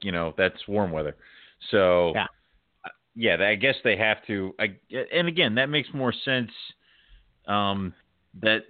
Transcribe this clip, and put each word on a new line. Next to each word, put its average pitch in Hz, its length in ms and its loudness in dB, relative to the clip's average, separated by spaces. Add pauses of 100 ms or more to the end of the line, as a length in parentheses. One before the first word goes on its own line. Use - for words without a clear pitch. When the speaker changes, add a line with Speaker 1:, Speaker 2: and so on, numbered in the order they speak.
Speaker 1:
you 101 100 -6
know, 85 260 -2
that's 92 300 -2
warm 101 240 0
weather. 76 240 -4 (560)
So, 90 440 4
Speaker 2:
Yeah. 101 120 0 (580)
Speaker 1:
uh, - 40 -12 (260)
yeah, 110 300 2
I 104 100 4
guess 127 280 2
they 110 140 4
have 107 300 0
to. 98 320 -4
I, 104 180 -4 (340)
and 170 160 0
again, 156 280 0
that 135 140 2
makes 147 240 -4
more 131 200 -2
sense, 127 380 -2 (960)
um, 98 460 0 (480)
that 110 280 2